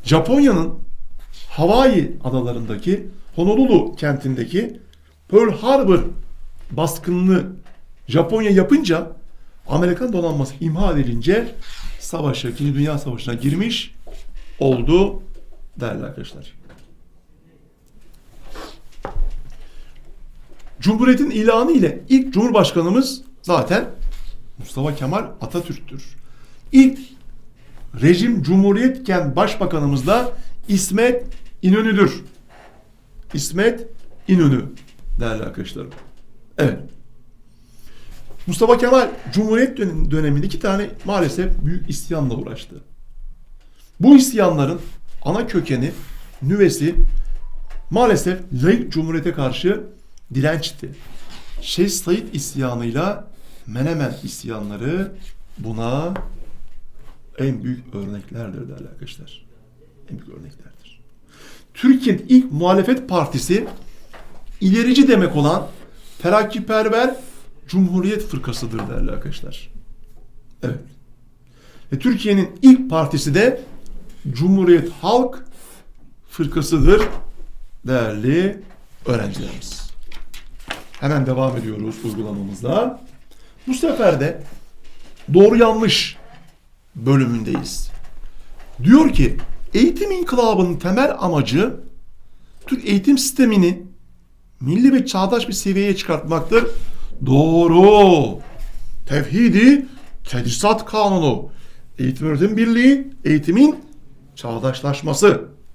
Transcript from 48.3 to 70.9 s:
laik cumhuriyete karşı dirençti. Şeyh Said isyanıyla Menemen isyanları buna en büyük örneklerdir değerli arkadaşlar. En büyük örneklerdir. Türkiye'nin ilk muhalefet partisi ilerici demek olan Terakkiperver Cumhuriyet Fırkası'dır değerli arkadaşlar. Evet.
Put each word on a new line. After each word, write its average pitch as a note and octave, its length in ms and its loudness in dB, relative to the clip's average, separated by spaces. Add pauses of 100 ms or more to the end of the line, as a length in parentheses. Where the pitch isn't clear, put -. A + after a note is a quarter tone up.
laik B2+ 400 2
cumhuriyete D#3+ 400 -2
karşı D#3 500 -2 (520)
dirençti. D3 560 -4 (680)
Şeyh F#3 280 -2
Said - 460 -4
isyanıyla C3 920 -4 (380)
Menemen C3+ 560 -4
isyanları A#2 880 -8 (460)
buna A#2+ 560 -4 (1200)
en C3+ 260 -4
büyük B2 300 -8
örneklerdir G2+ 760 -10
değerli - 200 -16
arkadaşlar. - 580 -18 (640)
En - 80 -12
büyük - 100 -20
örneklerdir. - 720 -20 (720)
Türkiye'nin B3+ 540 2
ilk B3+ 240 6
muhalefet F#3+ 560 2
partisi F3 580 0 (960)
ilerici A#3+ 480 4
demek F3+ 280 4
olan D3+ 300 0 (560)
Terakkiperver A3 920 0 (540)
Cumhuriyet F#3 540 0
Fırkası'dır A2+ 680 -6
değerli - 220 -2
arkadaşlar. - 600 -8 (920)
Evet. - 160 -6 (1120)